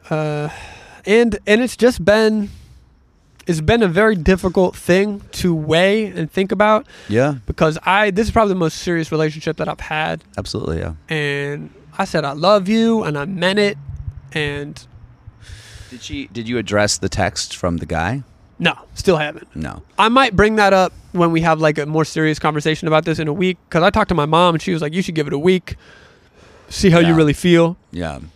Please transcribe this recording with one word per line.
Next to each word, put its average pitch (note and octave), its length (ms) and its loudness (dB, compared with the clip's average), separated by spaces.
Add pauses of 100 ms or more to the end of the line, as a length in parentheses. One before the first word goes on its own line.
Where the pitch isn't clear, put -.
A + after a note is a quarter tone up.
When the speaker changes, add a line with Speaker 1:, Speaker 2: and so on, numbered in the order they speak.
Speaker 1:
Uh, D3+ 400 -4 (560)
and, G#3+ 400 2
and G#3+ 160 4
it's B3+ 160 -4
just A3 260 2
been, G#3+ 460 2 (960)
it's D#3+ 160 -2
been A3 220 4
a G3 40 2
very G#3 280 2
difficult F3+ 600 0
thing G3+ 460 0 (120)
to F3+ 200 0
weigh F3 520 2
and F3 260 -8
think F#3+ 200 -2
about. G#3+ 340 2 (220)
Speaker 2:
Yeah. C3 280 0 (100)
Speaker 1:
Because D#3+ 380 0
I, G3+ 280 2
this G#3 160 0
is G3+ 40 -4
probably G#3+ 220 2
the F#3 60 -2
most D#3+ 200 -2
serious E3 320 -4
relationship D#3 460 -4
that E3+ 100 -6
I've D#3 120 -8
had. D#3+ 440 -6 (140)
Speaker 2:
Absolutely, F#2 420 -6
yeah. E2+ 140 -6 (160)
Speaker 1:
And D3 600 -6 (280)
I G3 80 -2
said, D#3+ 200 -4
"I C#3 80 -4
love F#3 360 2
you," A3+ 340 2
and D3+ 140 -4
I C#3+ 80 -6
meant F#3+ 340 -2
it. G3+ 180 0 (540)
And D3 520 -8 (1040)
Speaker 2:
Did B2 120 -18
she, C#3+ 260 -10
did A2 200 -10
you A#2+ 100 -4
address G#2 400 0
the F#2+ 120 -4
text - 460 -4
from F2 220 -2
the D#2+ 80 -6
guy? F2 380 -4 (360)
Speaker 1:
No, E3 180 -2 (160)
still F3 240 0
haven't. - 380 -8
Speaker 2:
No. B1 280 -10 (140)
Speaker 1:
I G#3 120 4
might A#3+ 260 4
bring G#3+ 220 4
that G3 160 6
up F#3 180 4 (220)
when E3+ 180 2
we E3 100 2
have, D#3+ 200 2
like, D#3 160 2
a D3 80 -4
more D#3 200 0
serious D#3 340 -2
conversation D#3 480 -2
about D#3 180 2
this D#3+ 140 -2
in D#3 80 -4
a D3 60 -2
week, F#3 240 -2 (120)
'cause E3 140 2
I G3 60 4
talked G#3 200 0
to F3+ 60 0
my D3 100 0
mom, E3 300 4
and D#3 60 -2
she F#3 120 -4
was D#3+ 80 -2
like, D#3 120 -6
"You F#3+ 80 -2
should F3 140 -6
give D3+ 120 -2
it D3+ 60 -6
a C#3+ 60 -4
week, F#3 360 0 (920)
see - 220 2
how E3+ 100 6
you E3+ 100 6
Speaker 2:
Yeah. E3 60 4
Speaker 1:
really D3+ 180 4
feel." E3+ 440 4 (140)
Speaker 2:
Yeah. D#2 280 -8 (160)